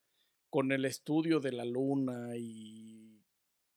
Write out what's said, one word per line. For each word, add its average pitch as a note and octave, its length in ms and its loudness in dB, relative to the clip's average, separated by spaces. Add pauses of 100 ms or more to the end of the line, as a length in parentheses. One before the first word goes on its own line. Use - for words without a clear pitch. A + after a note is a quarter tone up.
(540)
con C3+ 180 4
el C3+ 140 2
estudio D#3 540 2
de C3 120 -2
la A#2+ 140 -2
luna B2 720 0
y A2 880 -14 (520)